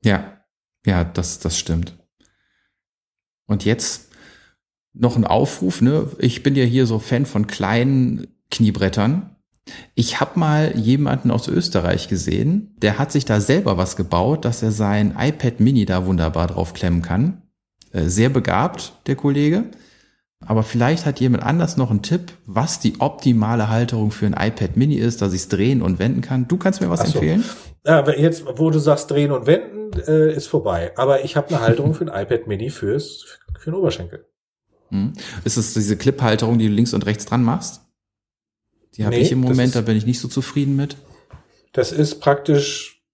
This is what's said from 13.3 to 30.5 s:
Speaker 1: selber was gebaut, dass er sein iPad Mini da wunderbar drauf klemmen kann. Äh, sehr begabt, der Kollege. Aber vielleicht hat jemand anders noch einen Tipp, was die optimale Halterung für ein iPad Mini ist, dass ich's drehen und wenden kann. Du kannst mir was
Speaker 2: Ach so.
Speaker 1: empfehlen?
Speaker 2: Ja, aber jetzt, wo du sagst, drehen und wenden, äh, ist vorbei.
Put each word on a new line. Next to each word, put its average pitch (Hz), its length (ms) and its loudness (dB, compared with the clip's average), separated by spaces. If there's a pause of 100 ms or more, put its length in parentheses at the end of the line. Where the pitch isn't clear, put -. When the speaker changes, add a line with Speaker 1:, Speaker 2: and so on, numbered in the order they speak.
Speaker 1:
selber 135 360 2
was 92 180 -2
gebaut, 98 500 0
dass 120 160 -2
er 110 100 0
sein 104 480 0
iPad 131 400 -2
Mini 117 260 4
da 92 200 0
wunderbar 85 420 0
drauf 90 260 -4
klemmen 87 280 0
kann. 110 400 -2 (500)
Äh, 87 120 -2
sehr 98 260 2
begabt, 131 640 -2 (140)
der 135 80 0
Kollege. 147 500 0 (800)
Aber 110 180 2
vielleicht 131 440 0
hat 139 120 -4
jemand 123 240 2
anders 165 340 0
noch 123 120 0
einen 104 140 0
Tipp, 175 280 -4 (140)
was 110 340 -2
die - 220 -2
optimale 117 680 2
Halterung 113 420 0
für - 160 -2
ein 95 60 0
iPad 101 440 -2
Mini 143 180 4
ist, 117 260 0
dass 98 120 0
ich's 90 140 -4
drehen 113 340 2
und 87 160 0
wenden 123 240 0
kann. 127 260 -2
Du 180 100 0
kannst 190 240 0
mir 180 80 -2
was 170 120 0
Speaker 2:
Ach 180 60 0
so. 156 120 0
Speaker 1:
empfehlen? 160 240 2 (420)
Speaker 2:
Ja, 160 140 4
aber 139 200 0
jetzt, 165 260 2 (120)
wo 160 120 2
du 156 100 2
sagst, 143 300 0
drehen 143 220 0
und 120 160 -2
wenden, 208 440 0 (160)
äh, 156 260 4
ist 143 140 -8
vorbei. 90 480 -2